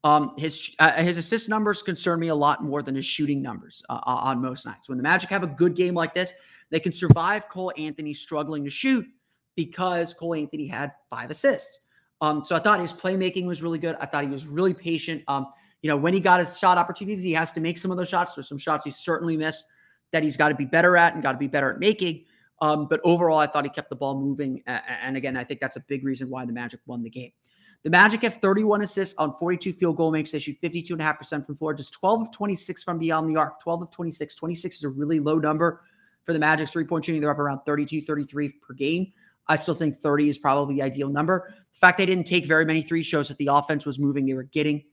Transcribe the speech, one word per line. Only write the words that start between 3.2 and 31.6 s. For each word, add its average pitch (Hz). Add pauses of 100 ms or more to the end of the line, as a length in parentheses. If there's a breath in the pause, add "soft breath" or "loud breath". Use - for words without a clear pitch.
numbers, -
uh, 120
o-, 127
on 123
most 131
nights. -
When 131
the 127
Magic 175
have 190
a 170
good 170
game 180
like 165
this, 180 (380 loud breath)
they 160
can 165
survive 180
Cole 185
Anthony 151
struggling 151
to 139
shoot 262 (480)
because 170
Cole 170
Anthony 151
had 139 (160)
five 120
assists. - (420)
Um, 151
so 170
I 156
thought 202
his 175
playmaking 185
was 170
really 165
good. 165
I 147
thought 143
he 139
was 139
really 175
patient. 165
Um, 139 (340 soft breath)
you 151
know, 147
when 165
he 196
got 180
his 175
shot 180
opportunities, 185
he 180
has 160
to 170
make 165
some 185
of 180
those 180
shots. 175
There's 139
some 143
shots 147
he 143
certainly 165
missed 156 (480 soft breath)
that 160
he's 147
gotta 151
be 143
better 170
at 170
and 160
gotta 135
be 139
better 139
at -
making. 180 (360 soft breath)
Um, 151
but 156
overall, 170
I 147
thought 147
he 139
kept -
the 135
ball 139
moving. 139
A-, -
a-, 120
and 135
again, 131
I 127
think 135
that's 131
a -
big 135
reason 131
why 127
the 120
Magic 120
won 120
the 113
game. 127 (500 soft breath)
The 156
Magic 208
have 220
thirty-one 208
assists 190
on 156
forty-two 175
field 165
goal 160
makes. 156
They 151
shoot 139
fifty-two 170
and 160
a 156
half 151
percent 143
from 143
floor, 156